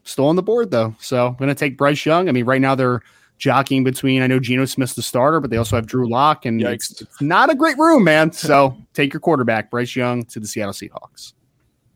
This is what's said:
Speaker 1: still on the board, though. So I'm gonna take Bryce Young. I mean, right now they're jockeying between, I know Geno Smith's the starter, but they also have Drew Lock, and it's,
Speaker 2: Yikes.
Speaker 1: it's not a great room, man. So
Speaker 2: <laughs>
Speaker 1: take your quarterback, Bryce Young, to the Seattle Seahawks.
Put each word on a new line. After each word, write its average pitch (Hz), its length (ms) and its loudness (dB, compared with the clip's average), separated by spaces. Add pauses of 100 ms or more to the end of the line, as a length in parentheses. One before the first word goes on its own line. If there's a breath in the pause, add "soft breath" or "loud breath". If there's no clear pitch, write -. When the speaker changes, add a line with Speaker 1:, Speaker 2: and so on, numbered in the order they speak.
Speaker 1:
still - 240 0
on 160 80 2
the 180 80 0
board, 226 280 -2
though. 113 280 0
So 123 280 -2
I'm 123 80 -6
gonna 135 200 -2
take 135 220 -4
Bryce 143 280 0
Young. 170 240 2
I - 20 0
mean, 123 140 0
right 131 160 2
now 135 140 2
they're 127 260 0 (380 soft breath)
jockeying 135 440 2
between, 131 380 0
I 131 60 0
know 131 120 2
Geno 127 260 -2
Smith's 131 280 -4
the 120 80 -8
starter, 143 380 0
but 135 100 -6
they 113 80 -2
also 117 200 -2
have 110 100 -4
Drew 127 200 -2
Lock, 139 380 0
and 113 160 -2
it's, 120 320 -6
Speaker 2:
Yikes. - 80 -20
Speaker 1:
it's - 200 -14
not 190 280 2
a 320 60 2
great 294 220 0
room, 311 260 6
man. 160 280 4
So 139 540 2
Speaker 2:
<laughs> - 80 -20
Speaker 1:
take 143 200 -2
your 156 80 -8
quarterback, 117 500 0
Bryce 120 240 -4
Young, 123 300 -2
to - 140 -16
the 107 80 -10
Seattle 101 260 -6
Seahawks. - 600 -18 (600)